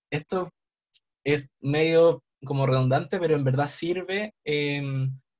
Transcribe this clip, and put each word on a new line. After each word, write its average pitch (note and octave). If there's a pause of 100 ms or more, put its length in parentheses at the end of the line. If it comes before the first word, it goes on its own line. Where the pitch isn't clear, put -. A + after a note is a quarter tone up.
(120)
esto F3 (760)
es C#3+ (120)
medio D#3+ (220)
como C3+
redundante, C3
pero D#3+
en C#3+
verdad C3+
sirve, F#3 (100)
em, C#3+ (220)